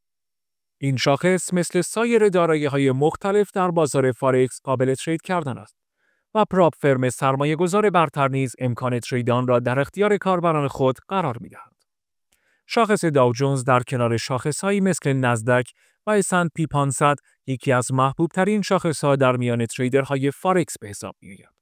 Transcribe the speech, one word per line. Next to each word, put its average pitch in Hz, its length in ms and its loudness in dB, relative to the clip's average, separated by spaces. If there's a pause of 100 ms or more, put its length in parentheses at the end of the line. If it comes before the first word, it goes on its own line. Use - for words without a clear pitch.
(800)
این 139 180 -2
شاخص 175 580 0
مثل 180 260 -2
سایر 220 480 2
دارایی‌های 147 640 2
مختلف 196 580 0
در 180 200 -2
بازار 143 420 2
فارکس 131 520 0
قابل 131 300 0
ترید 160 280 -6
کردن 147 360 -6
است - 180 -20 (580)
و 220 100 2
پراپ 175 340 4
فرم 131 320 2
سرمایه 143 460 0
گذار 190 340 2
برتر 156 380 2
نیز 135 300 -2
امکان 123 400 -2
ترید 120 320 -2
آن 123 160 0
را 123 120 2
در 123 220 -2
اختیار 202 360 0
کاربران 170 520 0
خود 131 300 0 (100)
قرار 175 320 -2
می‌دهد. - 320 -20 (920)
شاخص 214 380 0
داو 135 280 4
جونز 135 320 -2
در 123 180 2
کنار 120 340 -2
شاخص‌هایی 151 640 -4
مثل 180 320 0
نزدک 123 600 0 (340)
و 208 40 -2
اس 202 220 0
اند 175 220 0
پی 160 120 -2
پانصد 143 500 0 (300)
یکی 131 260 -2
از 123 200 0
محبوب‌ترین 170 720 0
شاخص‌ها 156 540 0
در 127 200 4
میان 120 300 0
تریدرهای 135 640 0
فارکس 185 500 -2
به 104 80 -14
حساب 101 320 -14
می‌آید - 280 -20 (140)